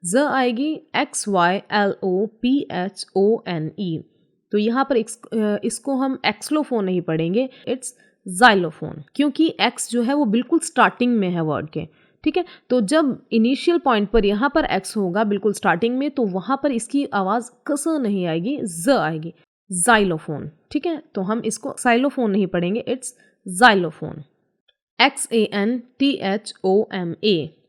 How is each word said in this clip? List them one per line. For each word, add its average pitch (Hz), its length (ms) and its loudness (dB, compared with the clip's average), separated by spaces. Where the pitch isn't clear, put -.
ज 175 120 0
आएगी 269 640 0
एक्स - 320 -4
वाई 180 280 2
एल 202 480 0
ओ 190 220 0
पी 247 460 -2
एच 180 340 -6
ओ 202 320 4
एन 160 320 -4
ई। 175 240 -4
तो 208 60 0
यहाँ 233 320 0
पर 277 80 2
इस, 226 240 -4
अ, 214 300 0
इसको 269 320 -4
हम 262 300 -2
एक्सलोफोन 240 600 -2
नहीं 185 160 0
पढ़ेंगे, 170 480 -2
it's 254 180 -6
xylophone, 180 580 2
क्योंकि 294 460 2
एक्स 233 300 -2
जो 240 100 0
है 233 120 0
वो 294 120 2
बिल्कुल 247 340 0
स्टार्टिंग 240 580 2
में 190 120 0
है 175 120 -2
वर्ड 151 280 -2
के, 160 160 -8
ठीक 302 140 0
है। 349 80 -2
तो 247 120 2
जब 269 500 0
इनिशियल 247 460 2
पॉइंट 226 320 2
पर 220 160 4
यहाँ 208 300 0
पर 311 100 2
एक्स - 320 -4
होगा 196 260 0
बिल्कुल 208 300 0
स्टार्टिंग 202 440 0
में, 285 140 -2
तो 285 120 -2
वहाँ 190 400 -2
पर 294 80 0
इसकी 269 340 -2
आवाज़ 202 460 -2
कस - 200 -2
नहीं 220 380 0
आएगी, 175 380 -2
ज 170 260 -6
आएगी, 165 440 0
xylophone, 175 580 2
ठीक 302 140 -4
है। 330 180 -4
तो 202 60 -4
हम 214 240 -4
इसको 220 340 -6
xylophone 247 500 2
नहीं 196 180 2
पढ़ेंगे, 196 420 -2
it's 254 180 -6
xylophone, 196 560 2
एक्स 269 320 2
ए 220 200 2
एन 226 300 0
टी 277 120 2
एच 208 420 -4
ओ 190 300 4
एम 180 300 -4
ए। 170 460 -2